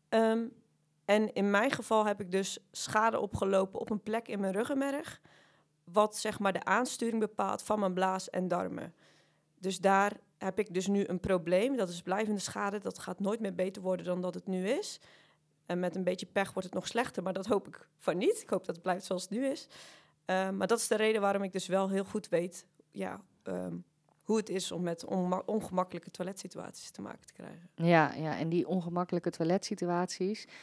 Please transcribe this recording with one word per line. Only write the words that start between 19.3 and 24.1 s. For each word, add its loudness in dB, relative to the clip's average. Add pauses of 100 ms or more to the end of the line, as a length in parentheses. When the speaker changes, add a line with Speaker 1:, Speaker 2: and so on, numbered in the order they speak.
Speaker 1:
nu 0
is. -4 (580)
Ehm, 0
maar 0
dat 4
is -2
de 4
reden 4
waarom 2
ik -4
dus -4
wel 2
heel 0
goed -6
weet, -2 (260)
ja, -6 (220)
ehm, -4 (460)